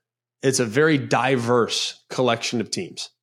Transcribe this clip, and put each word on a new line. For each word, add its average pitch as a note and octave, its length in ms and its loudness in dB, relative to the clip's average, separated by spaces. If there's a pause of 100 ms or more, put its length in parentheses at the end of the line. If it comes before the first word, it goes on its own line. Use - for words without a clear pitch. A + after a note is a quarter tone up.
(440)
it's C3 160 2
a B2 60 2
very D3 320 2
diverse A#2+ 1120 0
collection A#2+ 520 0
of G2 80 -6
teams. - 400 -10 (140)